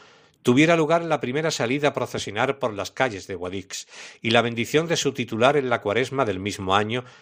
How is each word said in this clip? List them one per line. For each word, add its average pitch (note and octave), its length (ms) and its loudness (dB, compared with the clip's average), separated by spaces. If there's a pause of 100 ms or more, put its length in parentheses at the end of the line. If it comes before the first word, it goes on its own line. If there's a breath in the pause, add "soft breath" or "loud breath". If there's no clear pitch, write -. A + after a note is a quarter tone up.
(420 loud breath)
tuviera D3 320 6
lugar E3 300 2
la D#3 160 -2
primera D3 320 -2
salida C#3 360 0
a C3+ 60 -4
procesionar A#2 640 -4
por A#2 160 -4
las G2 160 -6
calles A2 380 -4
de G2 80 -8
Guadix F2+ 500 -10 (340 loud breath)
y A2+ 100 -2
la A#2 120 6
bendición A#2 460 0
de E3 80 0
su C#3 160 -2
titular A#2+ 440 2
en C3 140 0
la A#2 120 0
cuaresma B2+ 420 0
del F#2+ 160 -2
mismo F#2+ 340 -2
año, G#2+ 300 0 (180 soft breath)